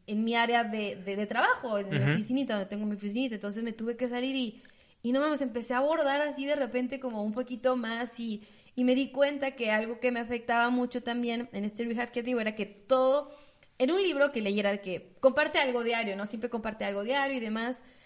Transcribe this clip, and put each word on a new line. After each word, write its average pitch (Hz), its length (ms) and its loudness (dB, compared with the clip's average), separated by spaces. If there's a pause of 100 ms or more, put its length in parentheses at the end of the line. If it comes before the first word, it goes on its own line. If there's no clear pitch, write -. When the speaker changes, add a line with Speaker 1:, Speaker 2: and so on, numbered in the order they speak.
Speaker 1:
en 214 180 0
mi 226 120 2
área 233 280 4
de, 208 340 -4
de, 190 180 -6
de 208 100 -2
trabajo, 233 540 2
en 196 160 -4
mi 135 80 4
Speaker 2:
Ujú. 139 80 4
Speaker 1:
oficinita, 233 420 0
donde 196 160 -2
tengo 208 160 -4
mi 208 100 -2
oficinita. 214 400 -2
Entonces 202 280 -6
me 233 100 -4
tuve 226 240 -6
que 247 100 -2
salir 247 280 -2
y... 247 260 -4 (400)
y 233 120 -2
no 269 80 4
mames, 294 200 2
empecé 240 320 -4
a 247 60 2
bordar 285 420 2
así 277 240 -2
de 294 100 0
repente 254 440 -2
como 226 240 -4
un 214 80 -2
poquito 247 440 0
más 233 440 -4
y, 226 240 -6 (320)
y 247 80 2
me 247 120 6
di 269 160 0
cuenta 277 440 2
que 226 160 -2
algo 226 280 -2
que 247 120 2
me 240 80 -2
afectaba 233 500 0
mucho 247 320 0
también 240 520 -4
en 196 120 -4
este 214 200 -4
rehab 233 260 -4
creativo 247 300 -2
era 214 140 -2
que 214 120 -4
todo, 262 640 2 (480)
en 262 120 2
un 392 120 2
libro 285 280 4
que 240 100 -2
leyera 202 300 2
de 202 100 -4
que - 400 -8
comparte 302 380 6
algo 247 240 2
diario, 226 320 0
¿no? 202 120 -6
Siempre 233 240 -6
comparte 220 340 -6
algo 202 180 -2
diario 277 340 0
y - 20 -4
demás. 226 420 -4 (240)